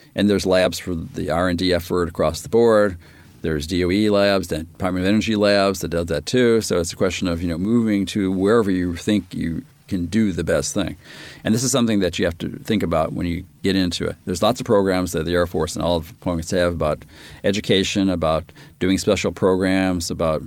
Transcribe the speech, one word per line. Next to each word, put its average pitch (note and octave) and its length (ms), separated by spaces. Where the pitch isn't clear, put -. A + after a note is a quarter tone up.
And G2+ 140
there's F#2+ 160
labs F#2 340
for F2+ 160
the E2 360
R E2+ 180
and F2 100
D F#2 140
effort F2 380
across D#2+ 320
the - 80
board. G#2+ 480
There's D#2 260
D F2 160
O F2+ 80
E G#2 200
labs, G2+ 380
the E2 160
Department F#2 420
of - 20
Energy G#2+ 260
labs G2+ 460
that D#2+ 80
does E2+ 200
that D2 180
too. A#2+ 340
So F#2 200
it's E2+ 120
a - 40
question F#2 320
of, E2+ 120
you F2 80
know, E2 80
moving G#2 500
to F#2+ 240
wherever G2 400
you F2+ 240
think G2 380
you E2 320
can F2 200
do G#2 260
the E2+ 100
best D#2+ 300
thing. E2+ 240
And A2 100
this A#2 80
is C3 80
something A2+ 300
that F2 180
you G2+ 60
have E2+ 140
to - 100
think - 340
about E2 300
when F2+ 140
you F2 180
get F#2+ 140
into F2 300
it. E2+ 180
There's F#2 180
lots A2 160
of - 60
programs F#2+ 480
that D#2+ 140
the E2+ 80
Air F2 120
Force D#2+ 300
and - 80
all E2+ 160
the D2+ 80
departments E2 440
have F2 200
about D#2 320
education, G2 640
about D#2+ 420
doing F#2 180
special F#2+ 340
programs, F#2 800
about E2 360